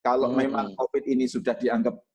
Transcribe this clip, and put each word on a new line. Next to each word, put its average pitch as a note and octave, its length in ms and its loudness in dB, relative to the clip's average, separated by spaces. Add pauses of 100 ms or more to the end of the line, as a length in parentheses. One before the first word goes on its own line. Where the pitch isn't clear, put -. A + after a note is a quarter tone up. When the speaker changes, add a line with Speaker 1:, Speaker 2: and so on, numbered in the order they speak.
Speaker 1:
Kalau B2 320 2
Speaker 2:
Hmm. C3 40 0
Speaker 1:
memang C3+ 380 0
covid B2+ 320 -2
ini C3 180 2
sudah B2 320 -2
dianggap A#2 380 0 (200)